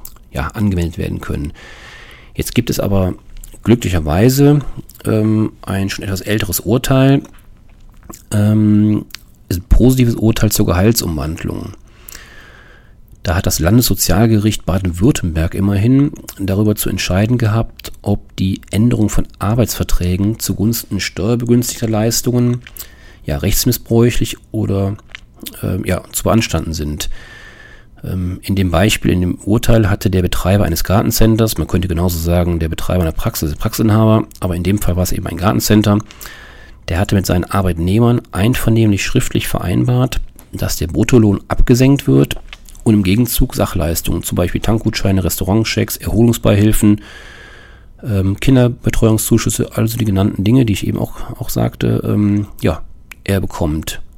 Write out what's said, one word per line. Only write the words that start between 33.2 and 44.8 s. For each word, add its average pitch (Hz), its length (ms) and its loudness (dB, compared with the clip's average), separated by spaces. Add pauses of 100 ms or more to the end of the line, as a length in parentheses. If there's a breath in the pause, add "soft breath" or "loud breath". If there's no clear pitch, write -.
der 76 80 -4
Praxisinhaber, 110 680 2 (140)
aber 90 140 -4
in 87 80 -4
dem 95 140 2
Fall 95 200 0
war 90 80 0
es - 80 -2
eben 90 140 -4
ein 80 120 -6
Gartencenter, 104 640 2 (880 loud breath)
der 87 100 -2
hatte - 160 0
mit 95 100 2
seinen 90 200 0
Arbeitnehmern 95 760 0 (120)
einvernehmlich 110 720 2
schriftlich - 460 -2
vereinbart, 123 720 0 (320)
dass - 240 -6
der 80 120 -4
Bruttolohn 104 600 2
abgesenkt 131 580 2
wird 135 300 2 (460)
und 110 100 2
im 104 100 4
Gegenzug 117 520 0
Sachleistungen, 85 680 -2
zum - 140 -6
Beispiel 90 240 -2
Tankgutscheine, 104 640 0